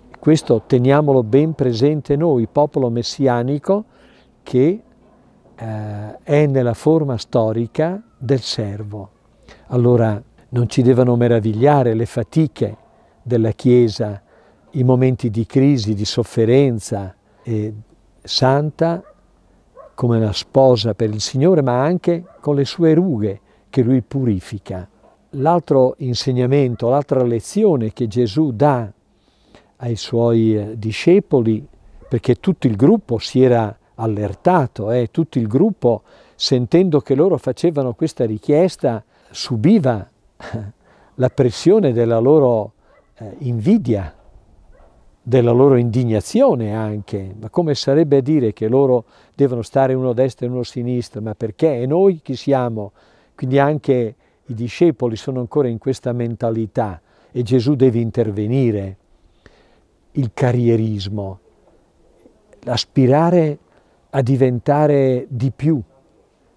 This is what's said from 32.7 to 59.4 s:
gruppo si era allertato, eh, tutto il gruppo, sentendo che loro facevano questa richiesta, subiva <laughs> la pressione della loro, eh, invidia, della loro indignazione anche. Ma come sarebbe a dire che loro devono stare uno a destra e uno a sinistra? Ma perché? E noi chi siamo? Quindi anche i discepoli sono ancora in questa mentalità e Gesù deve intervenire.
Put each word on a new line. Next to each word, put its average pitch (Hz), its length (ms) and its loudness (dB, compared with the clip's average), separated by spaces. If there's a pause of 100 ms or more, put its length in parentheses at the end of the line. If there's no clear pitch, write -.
gruppo 135 420 2
si - 240 0
era 117 340 2 (200)
allertato, 110 960 -2
eh, 123 200 0
tutto - 280 -4
il 117 80 -2
gruppo, 123 560 0 (320)
sentendo 147 680 2
che 139 140 -2
loro 156 240 2
facevano 135 560 -2
questa - 300 -4
richiesta, 123 800 0 (260)
subiva 127 800 0 (280)
<laughs> - 360 -12 (420)
la 127 140 0
pressione 151 640 2
della 117 260 2
loro, 123 540 2 (440)
eh, - 220 -16
invidia, 120 760 -2 (1120)
della 120 260 2
loro 131 240 6
indignazione 120 1000 0
anche. 104 640 -8
Ma 107 120 -12
come 160 240 -2
sarebbe 139 440 2
a - 20 2
dire 127 320 0
che 107 160 -4
loro 127 360 2 (300)
devono 127 280 0
stare 135 320 0
uno 127 160 -2
a 120 40 0
destra 127 320 -2
e 120 40 -4
uno 123 100 -6
a 120 40 -4
sinistra? 120 560 -6
Ma 107 140 -8
perché? 127 460 -2
E 127 60 -4
noi 175 360 2
chi 131 140 -8
siamo? 120 560 -2 (420)
Quindi 135 240 -2
anche 139 560 0 (320)
i 123 80 -12
discepoli 120 640 -2
sono 127 240 -8
ancora 127 280 -2
in 113 100 -6
questa 127 340 -6
mentalità 113 880 -4 (320)
e 123 100 -4
Gesù 123 320 0
deve 123 260 2
intervenire. 107 960 -2 (1200)